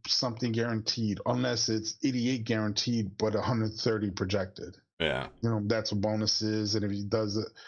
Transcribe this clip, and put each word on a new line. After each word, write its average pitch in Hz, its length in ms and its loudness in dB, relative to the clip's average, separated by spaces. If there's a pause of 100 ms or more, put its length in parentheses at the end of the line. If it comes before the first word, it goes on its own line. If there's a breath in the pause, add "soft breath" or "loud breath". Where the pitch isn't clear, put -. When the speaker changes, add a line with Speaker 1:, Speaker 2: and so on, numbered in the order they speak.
Speaker 1:
something 117 460 0
guaranteed, 110 720 0
unless 123 420 2
it's 110 380 -2
eighty-eight 123 400 2
guaranteed, 110 720 0
but 107 180 2
a 101 60 2
hundred 110 320 0
thirty 107 360 0
projected. 95 680 -2 (220)
Speaker 2:
Yeah. 67 280 2 (160)
Speaker 1:
You 117 60 2
know, 110 160 2
that's 110 260 2
what 107 100 0
bonuses, 107 760 0
and 104 100 2
if 101 60 0
he 101 120 -2
does 107 340 0 (300 loud breath)